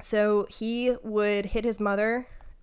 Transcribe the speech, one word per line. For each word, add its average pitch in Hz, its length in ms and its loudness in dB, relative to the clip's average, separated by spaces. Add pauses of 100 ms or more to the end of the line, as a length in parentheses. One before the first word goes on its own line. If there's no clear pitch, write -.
So 208 500 2
he 240 540 0
would 208 420 0
hit 214 180 -2
his 226 140 -2
mother, 214 480 0 (360)